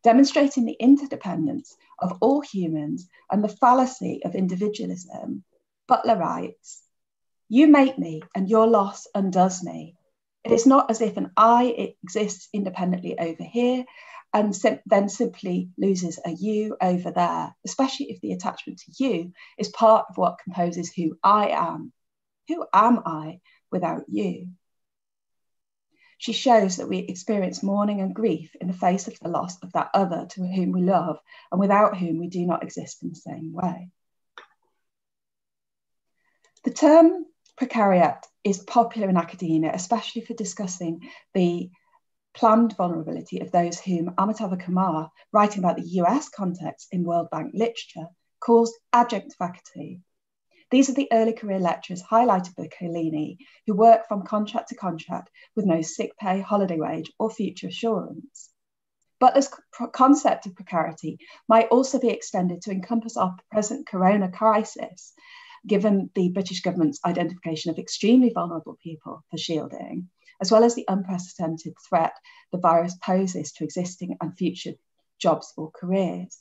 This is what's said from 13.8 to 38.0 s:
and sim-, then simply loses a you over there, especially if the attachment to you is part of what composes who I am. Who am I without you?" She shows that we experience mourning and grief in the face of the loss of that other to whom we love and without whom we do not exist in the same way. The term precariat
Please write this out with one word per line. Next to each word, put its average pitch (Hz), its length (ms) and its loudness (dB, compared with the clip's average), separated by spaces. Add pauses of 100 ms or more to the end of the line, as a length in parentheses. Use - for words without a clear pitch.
and 208 220 0
sim-, - 320 0
then 202 220 4
simply 180 680 -4
loses 180 480 -2
a 175 60 -6
you 208 500 -4
over 180 300 0
there, 170 540 -2
especially 269 480 -4
if 185 80 -14
the 196 140 -6
attachment - 480 -8
to - 220 -6
you 180 280 -2 (260)
is 202 120 -4
part 220 380 6
of 185 80 -14
what 180 220 0
composes 175 540 -6
who 165 320 -4
I 208 240 6
am. 165 440 -4 (540)
Who 330 260 -6
am 214 320 4
I 156 360 -10 (300)
without 175 380 -4
you?" 185 400 -4 (1700)
She - 160 -8
shows 214 440 4
that - 120 -8
we 185 120 -4
experience 185 640 -6
mourning 202 380 -2
and 190 140 -4
grief 185 440 -4
in 175 100 -6
the 185 40 -4 (140)
face 185 200 0
of 220 140 -16
the 180 80 -10
loss 175 340 -6
of 180 100 -18
that - 200 -4
other 190 380 0
to 185 160 -8
whom 185 260 -2
we 180 80 0
love 175 380 0 (340)
and 190 80 0
without 202 380 4
whom 165 200 -4
we 175 100 -8
do 180 180 -4
not 180 160 -2
exist - 400 -14
in 175 80 -10
the 165 60 -18
same 165 360 -14
way. 180 380 -6 (2750)
The 262 60 0
term 330 560 6 (340)
precariat 196 600 2 (220)